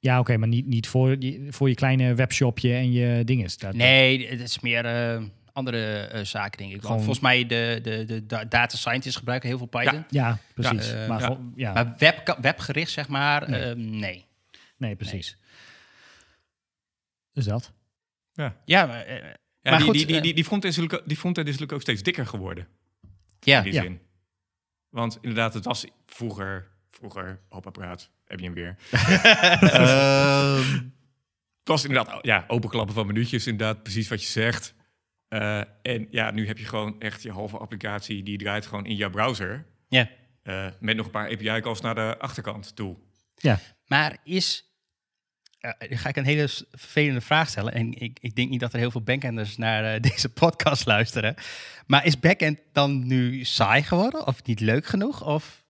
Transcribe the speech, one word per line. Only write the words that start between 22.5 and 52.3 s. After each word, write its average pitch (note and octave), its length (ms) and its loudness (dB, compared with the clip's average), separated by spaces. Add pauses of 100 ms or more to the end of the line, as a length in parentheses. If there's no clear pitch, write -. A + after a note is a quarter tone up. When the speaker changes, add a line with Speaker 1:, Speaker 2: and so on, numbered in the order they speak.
Speaker 2:
Ja. C#3 180 8
Speaker 3:
In G#2 60 4
die F#2+ 100 -4
Speaker 1:
Ja. D#3 80 0
Speaker 3:
zin. F2+ 180 -8 (880)
Want A#2 320 -6
inderdaad, A2+ 320 -2
het G#2 120 -8
was - 200 -6 (200)
vroeger, G2 680 -10 (180)
vroeger, G2 500 -14 (100)
hopapparaat, F#2 640 -16 (140)
heb F#2+ 140 -12
je F2+ 60 -10
hem F2+ 80 -8
weer. F2 220 -10 (160)
Speaker 2:
<laughs> F3 800 6
Speaker 3:
Ehm, C#3 1000 6 (880)
het - 80 -16
was D3+ 180 2
inderdaad, C3 400 -2
ja, G#2 220 4
openklappen A2+ 480 0
van G#2+ 120 0
minuutjes, A2+ 400 0
inderdaad, A2 360 -2
precies G#2+ 240 -4
wat A2 140 -4
je - 80 -8
zegt. - 440 -2 (540)
Eh, G#2+ 300 -2 (240)
en A#2 300 -4
ja, A2 200 -2
nu G#2+ 160 -4
heb G#2+ 100 -6
je G#2 80 -12
gewoon G#2+ 360 -8
echt G#2+ 200 -10
je A2 100 -12
halve G2+ 260 -10
applicatie, G#2 680 -8
die G2+ 140 -8
draait G2+ 280 -6
gewoon G2+ 200 -10
in A2 100 -6
jouw G2+ 140 -2
browser. G#2+ 560 -4 (220)
Speaker 2:
Ja. B2+ 220 4 (340)
Speaker 3:
Eh, F#2+ 240 -8 (120)
met A2+ 160 -2
nog A2 100 -6
een G2+ 60 -14
paar G#2+ 200 -6
A A#2 40 -6
P G#2 60 -12
I-calls A2 400 -4
naar A2+ 140 -4
de A2 240 -4
achterkant G#2+ 560 -10
toe. F#2+ 220 -8 (380)
Speaker 1:
Ja. - 240 2 (260)
Speaker 2:
Maar D3+ 380 0
is, F3 400 -2 (960)
eh, A#2+ 120 -10 (180)
nu B2 80 -6
ga C#3 120 -4
ik C3+ 60 -6
een C3+ 100 -2
hele D3 220 2
s-, - 240 -8
vervelende C#3+ 500 0
vraag D3+ 280 4
stellen. G2+ 240 -4
En A#2 280 -2
ik, A#2+ 200 -10
ik A2 140 -8
denk B2 140 0
niet B2+ 100 -2
dat A#2 140 -4
er A#2+ 60 -2
heel A#2+ 120 0
veel A#2 100 -6
backenders A#2 560 -4
naar, A2 360 -2
eh, A2+ 100 -4
<laughs> C3 80 6
deze - 180 -4
podcast D3+ 560 2
luisteren. A2+ 500 0 (520)
Maar C#3 180 4
is C#3+ 140 2
backend D#3+ 400 2 (120)